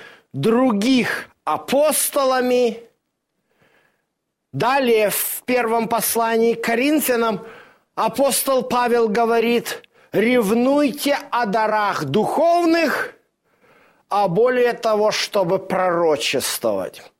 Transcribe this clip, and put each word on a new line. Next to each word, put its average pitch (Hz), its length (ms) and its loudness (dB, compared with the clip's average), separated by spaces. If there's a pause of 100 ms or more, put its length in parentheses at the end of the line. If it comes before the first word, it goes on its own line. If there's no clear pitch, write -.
(320)
других 226 960 0 (160)
апостолами. 247 1400 0 (1700)
Далее 226 580 2
в - 360 -6
первом 233 420 0
послании 226 640 0
к 226 80 -6
Коринфянам 233 840 0 (480)
апостол 262 680 0
Павел 240 460 0
говорит: 233 720 0 (300)
"Ревнуйте 247 1040 0 (120)
о 240 160 -2
дарах 214 580 0
духовных, 330 1120 0 (920)
а 202 200 0
более 240 440 2
того, 214 400 0
чтобы 190 460 0
пророчествовать". 165 1400 -2 (180)